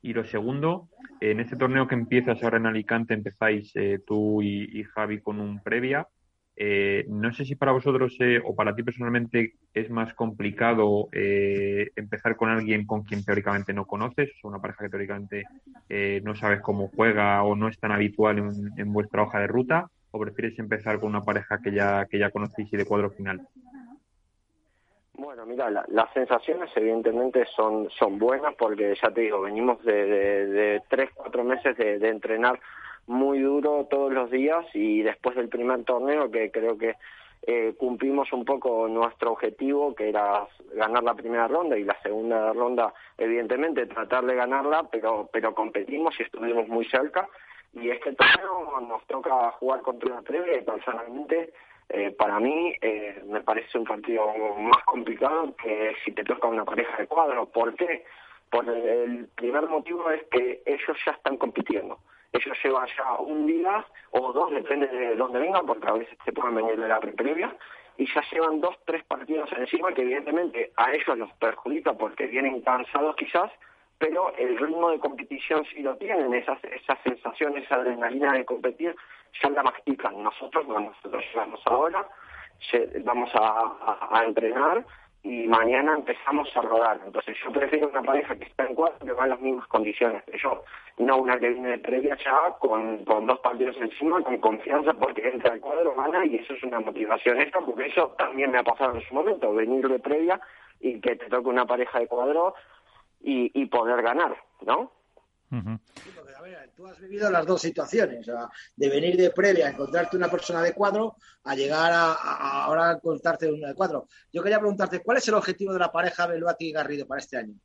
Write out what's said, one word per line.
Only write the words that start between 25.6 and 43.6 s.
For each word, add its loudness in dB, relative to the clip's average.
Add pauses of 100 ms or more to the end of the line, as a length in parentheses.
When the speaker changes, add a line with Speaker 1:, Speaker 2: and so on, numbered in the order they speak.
Speaker 2:
la, -2
las 4
sensaciones 0
evidentemente 2 (100)
son, 2 (100)
son 2
buenas 2
porque 2
ya 4
te 0
digo, 0
venimos 0
de, 4
de, 2
de 2
tres, 2
cuatro -4
meses 0
de, 2
de 4
entrenar 0 (460)
muy 2
duro 2
todos 2
los 0
días 2
y 2
después 0
del -2
primer -2
torneo 2
que 0
creo 0
que, -2 (480)
eh, 0
cumplimos 0
un -4
poco 0
nuestro 0
objetivo, 0
que -2
era 2 (280)
ganar 2
la 2
primera 0
ronda 0
y -2
la -2
segunda 0
ronda, 0 (260)
evidentemente, 0